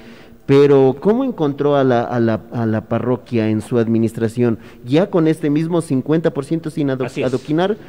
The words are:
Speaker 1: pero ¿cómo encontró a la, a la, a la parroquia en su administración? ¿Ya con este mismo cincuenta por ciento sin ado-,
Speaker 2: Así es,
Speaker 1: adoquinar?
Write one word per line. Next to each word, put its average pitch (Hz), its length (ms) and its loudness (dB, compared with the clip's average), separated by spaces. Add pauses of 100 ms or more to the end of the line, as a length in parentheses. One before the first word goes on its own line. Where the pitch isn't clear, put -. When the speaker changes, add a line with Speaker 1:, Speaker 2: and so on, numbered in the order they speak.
(460)
Speaker 1:
pero 139 520 6
¿cómo 226 240 0
encontró 143 540 -2
a 135 80 2
la, 120 180 2
a 123 160 -4
la, 113 320 0
a 117 160 -4
la 107 220 -2
parroquia 117 600 -2
en 107 100 0
su 120 180 -2
administración? 113 800 0 (260)
¿Ya 151 240 0
con 165 200 2
este 160 200 -2
mismo 160 320 0
cincuenta 160 540 -2
por 139 100 -4
ciento 165 260 -4
sin 143 200 -2
ado-, 131 140 -4
Speaker 2:
Así 127 160 -8
es, 131 80 -2
Speaker 1:
adoquinar? 160 480 -2 (120)